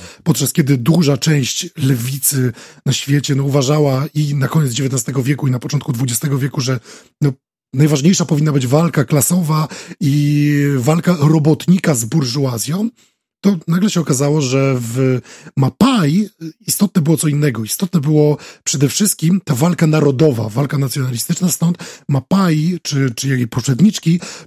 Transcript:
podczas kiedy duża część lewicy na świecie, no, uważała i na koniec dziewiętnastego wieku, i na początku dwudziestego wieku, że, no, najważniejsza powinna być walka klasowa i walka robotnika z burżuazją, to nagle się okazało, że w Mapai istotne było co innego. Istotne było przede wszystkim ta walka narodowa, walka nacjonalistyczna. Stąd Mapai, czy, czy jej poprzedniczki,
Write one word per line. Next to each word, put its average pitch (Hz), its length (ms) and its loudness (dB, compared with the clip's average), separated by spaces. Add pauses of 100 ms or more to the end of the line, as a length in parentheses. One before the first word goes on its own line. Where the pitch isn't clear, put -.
(240)
podczas 139 300 0
kiedy 139 240 2
duża 143 400 2
część 151 600 -2
lewicy 131 760 -2 (320)
na 135 80 0
świecie, 139 420 -2
no, 139 80 -2
uważała 143 720 0
i 147 220 -2
na 139 120 -2
koniec 147 240 0
dziewiętnastego 131 520 -2
wieku, 143 240 -2
i 127 40 0
na 123 80 -2
początku 135 340 -4
dwudziestego 131 440 -2
wieku, 135 240 -4
że, 123 180 -2 (420)
no, 139 120 2 (400)
najważniejsza 151 520 2
powinna 151 260 0
być 131 160 0
walka 151 380 2
klasowa 156 600 0 (320)
i 147 540 2 (240)
walka 165 420 2
robotnika 156 760 2
z 113 100 -4
burżuazją, 135 840 -2 (520)
to 196 160 2 (100)
nagle 180 220 2
się 170 120 -2
okazało, 147 400 0
że 135 380 0
w 123 400 -2 (380)
Mapai 190 720 2 (380)
istotne - 340 0
było 156 160 2
co 156 100 -2
innego. 143 360 -2
Istotne 170 360 -2
było 147 380 2 (260)
przede 139 260 0
wszystkim 180 560 0
ta 139 100 -2
walka 165 320 2
narodowa, 143 600 2
walka 139 280 -2
nacjonalistyczna. 135 760 -2
Stąd 170 260 0 (300)
Mapai, 165 760 0
czy, 135 340 -2
czy - 120 -8
jej 127 200 -2
poprzedniczki, 160 720 0 (280)